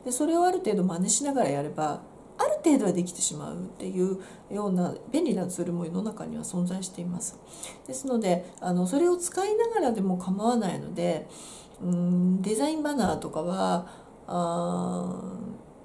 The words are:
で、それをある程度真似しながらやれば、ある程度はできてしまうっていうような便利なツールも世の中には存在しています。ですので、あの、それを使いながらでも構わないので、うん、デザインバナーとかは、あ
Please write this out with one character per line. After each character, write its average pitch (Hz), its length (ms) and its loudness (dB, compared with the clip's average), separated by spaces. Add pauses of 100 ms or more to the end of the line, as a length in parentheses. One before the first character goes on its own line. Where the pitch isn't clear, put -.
で、 247 80 -4
そ 302 140 0
れ 330 100 4
を 349 80 6
あ 370 80 4
る 370 60 -2
程 214 180 0
度 180 80 2
真 175 140 0
似 202 120 2
し - 140 2
な 277 100 0
が 247 80 4
ら 143 80 2
や 143 120 0
れ 147 80 -4
ば、 156 320 -2 (380)
あ - 40 4
る 605 200 2
程 285 140 8
度 208 80 4
は 180 60 4
で 180 120 2
き 180 80 -6
て - 80 -10
し - 140 -2
ま 147 180 -8
う 170 40 -10
っ - 100 -8
て - 200 -10
い 185 160 0
う 190 160 2 (320)
よ 202 180 -2
う 190 40 2
な 175 220 2 (180)
便 330 120 2
利 226 100 2
な 180 120 -2
ツ 180 140 -6
ー 175 60 0
ル 175 80 -4
も 170 100 -2
世 165 80 -6
の 185 100 -2
中 220 220 -6
に 156 140 -8
は - 40 -8
存 180 220 -2
在 185 180 -4
し - 60 -8
て - 140 -10
い - 20 -6
ま 175 160 -4
す。 - 180 -10 (480)
で 262 60 -10
す 262 140 -8
の 247 120 0
で、 180 280 0 (140)
あ 180 120 -2
の、 180 140 4
そ 269 120 2
れ 349 120 6
を 349 80 4
使 - 280 -2
い 427 100 2
な 453 120 4
が 427 120 2
ら 254 120 4
で 202 80 0
も 190 160 2
構 196 280 0
わ 240 120 4
な 190 160 2
い 143 80 -6
の 156 140 -10
で、 170 340 0 (540)
う 180 40 -2
ん、 180 540 4
デ 202 140 0
ザ 277 140 2
イ 320 80 0
ン 302 60 -2
バ 294 120 0
ナ 180 200 2
ー - 40 -4
と - 120 -8
か 160 120 -4
は、 180 440 0 (400)
あ 180 960 -2 (640)